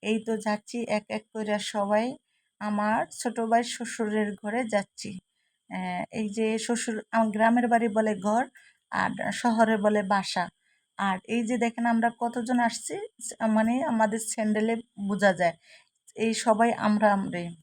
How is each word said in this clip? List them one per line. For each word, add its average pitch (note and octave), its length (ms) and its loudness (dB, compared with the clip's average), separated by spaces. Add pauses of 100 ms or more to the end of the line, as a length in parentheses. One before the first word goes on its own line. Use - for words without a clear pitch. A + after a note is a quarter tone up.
এই A3 220 0
তো A3+ 120 -2
যাচ্ছি G#3 480 -4
এক G#3 240 -2
এক G#3+ 240 -6
করে G#3+ 280 -4
সবাই G#3 460 0 (540)
আমার G#3 400 0 (100)
ছোট - 300 -6
ভাই A3+ 240 2
শ্বশুরের G#3+ 680 -2
ঘরে G#3+ 300 -4
যাচ্ছি। G#3 460 -4 (600)
আহ, F#3 400 -6
এই G#3+ 180 -4
যে A3 180 -2 (120)
শ্বশুর, A3+ 380 -2 (140)
আমার A3+ 200 2
গ্রামের A3+ 380 4
বাড়ি A#3 200 4
বলে G#3+ 260 2
ঘর, G#3 300 0 (480)
আর F#3 180 0 (220)
শহরে A3 440 2
বলে G#3 260 2
বাসা। F#3+ 420 0 (540)
আর G3 260 0
এই A#3 220 -2
যে B3 120 0
দেখেন, A#3 280 -2
আমরা A#3 220 4 (100)
কতজন A#3+ 420 -2
আসছি, A#3 340 -2 (540)
মানে, A3 340 4
আমাদের A3+ 360 2
স্যান্ডেলে A3 560 0 (260)
বোঝা G3+ 320 4
যায়। E3+ 240 0 (580)
এই A3+ 200 0
সবাই A3+ 400 2
আমরা G#3+ 380 4
আমরাই। F3+ 360 -2 (140)